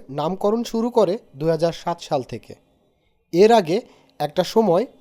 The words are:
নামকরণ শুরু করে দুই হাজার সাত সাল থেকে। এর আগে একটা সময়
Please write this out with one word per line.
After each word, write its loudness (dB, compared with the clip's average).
নামকরণ -2
শুরু -2
করে 4
দুই -4
হাজার 0
সাত -6
সাল -2
থেকে। -14
এর 6
আগে 0
একটা -2
সময় 2